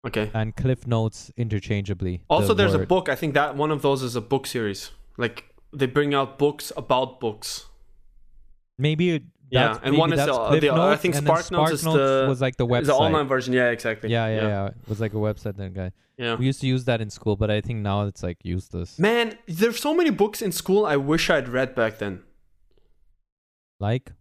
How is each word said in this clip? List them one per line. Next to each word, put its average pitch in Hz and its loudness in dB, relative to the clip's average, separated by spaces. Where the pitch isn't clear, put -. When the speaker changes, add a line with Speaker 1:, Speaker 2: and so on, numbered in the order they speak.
Speaker 1:
Okay. 107 -2
Speaker 2:
and 110 -4
Cliff 127 -2
Notes 113 -2
interchangeably, 101 -2
Speaker 1:
Also, 196 4
Speaker 2:
the 220 4
Speaker 1:
there's 185 4
a - 2
Speaker 2:
word. - 0
Speaker 1:
book. 180 2
I 131 0
think 147 -4
that 143 0
one 151 0
of 147 -2
those 139 2
is 120 -6
a 117 -2
book 131 -2
series. 104 -4
Like, - -6
they 139 0
bring 143 0
out 139 -2
books 147 0
about 127 -2
books. - -8
Speaker 2:
Maybe 156 2
it, 147 -4
Speaker 1:
Yeah, 123 4
Speaker 2:
that's, 113 -2
Speaker 1:
and - -12
Speaker 2:
maybe 147 4
Speaker 1:
one 165 4
is 151 2
Speaker 2:
that's 143 2
Speaker 1:
the, 117 -2
Speaker 2:
Cliff 147 4
Speaker 1:
the, 147 4
I 127 2
Speaker 2:
Notes, 151 4
Speaker 1:
think 175 0
Speaker 2:
and 143 0
then 160 6
Speaker 1:
Spark 170 -2
Notes 170 2
Speaker 2:
Spark 160 2
Speaker 1:
is 151 -4
Speaker 2:
Notes 160 2
Speaker 1:
the, 135 4
Speaker 2:
was, 131 0
like, 131 0
the 123 2
Speaker 1:
is 123 2
the 147 4
Speaker 2:
website. 131 4
Speaker 1:
online 156 4
version. 131 0
Yeah, 123 4
exactly. 110 -4
Speaker 2:
Yeah, 113 2
yeah, 110 0
Speaker 1:
Yeah. 107 0
Speaker 2:
yeah. 98 -2
It - -12
was, 110 -4
like, 107 -4
a 110 -4
website 104 -4
then, 95 -10
guy. 92 -6
Speaker 1:
Yeah. 117 -2
Speaker 2:
We 127 -2
used 139 -2
to 135 -2
use 127 0
that 117 0
in 107 -6
school, 104 -2
but 104 0
I 104 0
think 117 -6
now 101 -2
it's, 98 -8
like, 87 -6
useless. 90 -8
Speaker 1:
Man, 226 0
there's 214 0
so 294 0
many 330 4
books 208 0
in 196 -2
school 202 2
I 151 0
wish 143 0
I'd 131 2
read 127 -2
back 110 0
then. 98 -6
Speaker 2:
Like? 113 -2